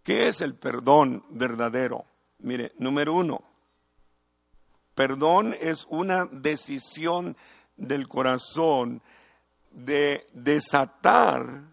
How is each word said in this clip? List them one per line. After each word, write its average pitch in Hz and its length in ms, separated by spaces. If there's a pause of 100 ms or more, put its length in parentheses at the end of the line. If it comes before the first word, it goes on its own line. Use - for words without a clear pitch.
¿Qué - 260
es - 140
el 139 140
perdón 127 720
verdadero? 117 760 (340)
Mire, 123 380
número 143 360
uno, 170 280 (1600)
perdón 151 640
es 160 300
una 180 360
decisión 151 1120 (380)
del 131 320
corazón 127 960 (680)
de 143 640
desatar 139 1400